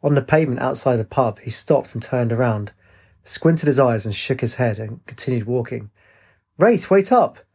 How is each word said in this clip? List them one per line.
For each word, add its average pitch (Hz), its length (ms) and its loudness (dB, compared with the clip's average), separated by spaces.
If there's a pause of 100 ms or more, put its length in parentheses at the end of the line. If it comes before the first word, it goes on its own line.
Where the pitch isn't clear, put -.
On 147 120 2
the 139 60 4
pavement 143 400 0
outside 131 360 0
the 110 80 -2
pub, 117 340 -2
he - 100 -14
stopped - 440 -2
and 113 80 -8
turned 120 300 -2
around, 113 400 -2 (520)
squinted 160 440 0
his 135 120 2
eyes 117 260 2
and 107 100 -6
shook - 260 -4
his 117 140 -4
head 113 240 -2
and 110 260 -12
continued 120 400 -6
walking. 117 460 -6 (680)
Wraith, 202 320 2
wait 196 220 4
up! 240 280 2 (160)